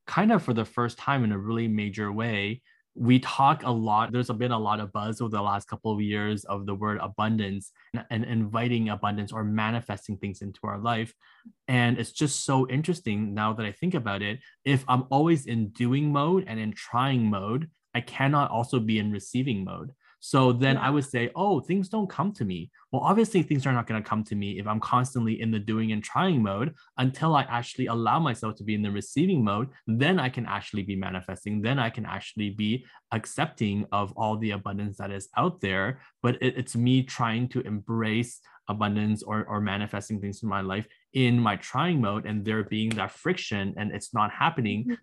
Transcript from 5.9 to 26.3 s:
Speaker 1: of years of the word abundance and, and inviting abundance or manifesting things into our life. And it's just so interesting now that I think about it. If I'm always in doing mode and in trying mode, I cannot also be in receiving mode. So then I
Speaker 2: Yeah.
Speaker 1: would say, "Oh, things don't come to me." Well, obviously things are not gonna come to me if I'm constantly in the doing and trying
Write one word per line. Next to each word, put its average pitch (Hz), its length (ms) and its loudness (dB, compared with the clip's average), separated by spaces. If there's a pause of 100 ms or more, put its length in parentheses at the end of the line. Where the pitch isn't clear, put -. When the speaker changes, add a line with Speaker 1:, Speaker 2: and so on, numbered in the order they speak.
Speaker 1:
of 104 80 0
years 104 440 0
of 98 200 -4
the 104 80 -4
word 104 260 -2
abundance 101 720 -2 (220)
and, 117 160 -6
and 117 140 -2
inviting 117 680 0
abundance 104 420 -2
or 110 120 -6
manifesting 107 720 -2
things 98 240 -8
into 98 220 -12
our 101 160 -4
life. 113 340 -2 (540)
And 123 320 4
it's 113 120 -4
just - 340 -2
so 135 240 4
interesting 113 680 -2
now 107 180 0
that 110 140 -4
I 104 40 -6
think 180 220 -2
about 104 300 -2
it. 107 160 -4 (260)
If 135 220 4
I'm 127 240 4
always 160 340 4
in 113 240 0
doing 135 420 2
mode 165 360 2
and 113 120 -6
in 107 140 -4
trying 123 560 2
mode, 107 400 -2 (240)
I 120 80 0
cannot 143 480 2
also 120 300 0
be 110 180 2
in 104 140 0
receiving 107 520 -2
mode. 90 280 -8 (280)
So 131 320 6
then 135 260 4
I 123 80 0
Speaker 2:
Yeah. 135 40 4
Speaker 1:
would 143 160 2
say, 120 300 -2
"Oh, 185 240 2
things 185 300 -2
don't 214 200 -2
come 190 240 -2
to 160 100 -4
me." 90 280 -4 (200)
Well, 131 120 -2
obviously 196 400 4
things 139 240 2
are 135 40 4
not 117 140 2
gonna 110 160 -2
come 107 240 -2
to 107 100 -6
me 101 220 -2
if 101 80 -6
I'm 107 140 0
constantly 123 600 0
in 113 120 0
the 110 80 0
doing 110 320 0
and 107 120 -2
trying 165 380 2